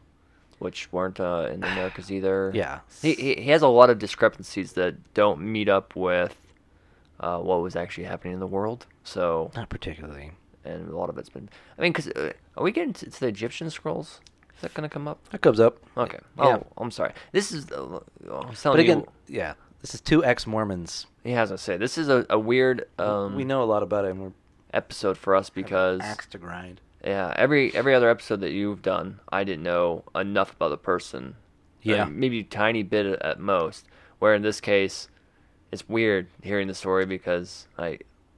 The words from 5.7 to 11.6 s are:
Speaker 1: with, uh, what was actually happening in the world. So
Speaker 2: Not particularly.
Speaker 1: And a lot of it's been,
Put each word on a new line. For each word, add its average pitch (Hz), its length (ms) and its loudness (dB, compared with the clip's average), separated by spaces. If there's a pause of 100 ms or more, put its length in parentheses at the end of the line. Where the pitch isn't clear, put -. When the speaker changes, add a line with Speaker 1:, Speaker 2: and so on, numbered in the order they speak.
Speaker 1:
with, 90 400 0 (840)
uh, 87 180 -4
what 87 240 0
was 87 140 -6
actually 90 280 -6
happening 90 300 -10
in 92 60 -8
the 95 60 -6
world. 104 400 -4 (180)
So 82 520 -2
Speaker 2:
Not 117 140 -8
particularly. 76 600 -12 (320)
Speaker 1:
And 85 260 -12
a 80 60 -10
lot 87 120 -4
of - 100 -10
it's - 120 -16
been, 196 180 -16 (300)